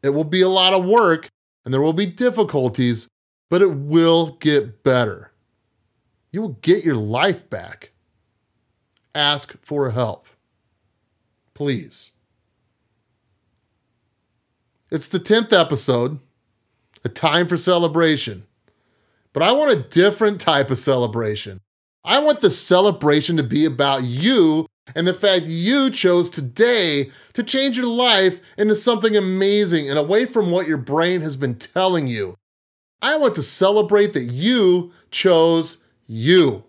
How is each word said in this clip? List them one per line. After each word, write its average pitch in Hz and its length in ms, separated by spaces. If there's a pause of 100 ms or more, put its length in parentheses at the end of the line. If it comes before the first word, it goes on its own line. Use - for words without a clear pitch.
It 139 60
will 151 160
be 185 160
a 185 80
lot 185 240
of 185 100
work, 185 460 (340)
and 123 100
there 135 60
will 156 140
be 196 120
difficulties, 135 1000 (420)
but 180 120
it 190 100
will 160 680
get 139 420
better. 120 480 (1000)
You 202 80
will 160 200
get 175 220
your 147 140
life 127 520
back. 90 440 (1200)
Ask 147 460
for 143 300
help. 113 360 (1300)
Please. - 580 (2750)
It's 156 180
the 190 120
tenth 220 340
episode, 135 640 (840)
a - 40
time 170 380
for 175 80
celebration. 160 880 (880)
But 147 120
I 214 100
want 285 180
a 151 120
different 202 580
type 143 300
of 123 60
celebration. 107 840 (420)
I 254 160
want 294 220
the 185 100
celebration 170 840
to 147 60
be 143 200
about 139 400
you 160 640 (280)
and 170 120
the 180 60
fact 185 320
you 214 440
chose 175 400
today 156 840 (220)
to 233 100
change 269 340
your 247 100
life 220 520 (180)
into 214 180
something 214 400
amazing 190 720
and 143 80
away 190 280
from 214 260
what 175 160
your 156 100
brain 165 440
has 151 160
been 127 180
telling 175 520
you. 101 300 (640)
I 294 160
want 269 180
to 151 80
celebrate 208 720
that 127 120
you 180 680 (180)
chose 165 680 (300)
you. 120 600